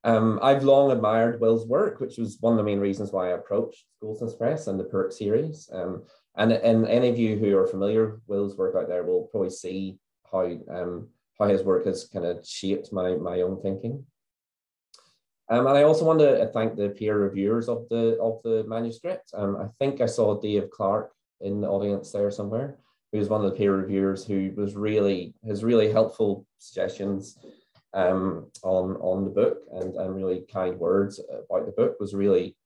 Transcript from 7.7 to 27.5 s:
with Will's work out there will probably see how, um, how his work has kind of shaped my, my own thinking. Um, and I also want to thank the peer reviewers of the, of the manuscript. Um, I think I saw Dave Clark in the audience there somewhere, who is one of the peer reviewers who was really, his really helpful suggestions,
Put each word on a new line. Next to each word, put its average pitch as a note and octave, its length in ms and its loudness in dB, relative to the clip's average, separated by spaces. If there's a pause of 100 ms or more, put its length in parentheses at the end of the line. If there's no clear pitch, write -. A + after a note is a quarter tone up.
with G#2+ 200 -10
Will's G2+ 300 -2
work F#2 200 0
out F2 120 -2
there F2+ 160 -2
will F2+ 260 0
probably F#2+ 200 -2
see F#2 460 -8 (340)
how, F#2 140 0 (260)
um, F2 380 -8 (300)
how G#2 80 2
his F#2+ 160 4
work F#2 240 2
has F#2+ 180 -4
kind F2 220 -6
of F2 200 -6
shaped - 460 -4
my, F2+ 220 -2
my F2 260 -4
own F#2 220 -2
thinking. G2+ 420 -6 (1400)
Um, B2 180 2
and C#3 100 6
I C#3+ 80 8
also D#3+ 200 4
want D#3+ 160 4
to B2 320 6
thank A2+ 240 -2
the G2+ 140 0
peer G#2+ 280 -2
reviewers G2+ 500 0
of A#2 200 -4
the, A2+ 320 2
of A2+ 220 -2
the A2+ 220 0
manuscript. A#2 680 -6
Um, G2+ 240 -4
I G#2 120 -8 (100)
think C#3 240 0
I A#2 40 2
saw G#2 320 2
Dave G#2 320 -2
Clark G#2 420 -2 (280)
in G2+ 220 -4
the F#2+ 60 -2
audience G2 440 -2
there G2+ 180 0
somewhere, A2 480 -6 (340)
who G#2+ 80 -2
is G2+ 80 -2
one G#2 140 0
of G2 80 2
the F#2 60 -6
peer G2+ 180 4
reviewers G2 500 0
who G2 300 -2
was G2+ 200 -4
really, G2+ 600 0 (100)
his G#2+ 200 -6
really A2+ 260 4
helpful A2 560 0 (120)
suggestions, G2 800 -6 (560)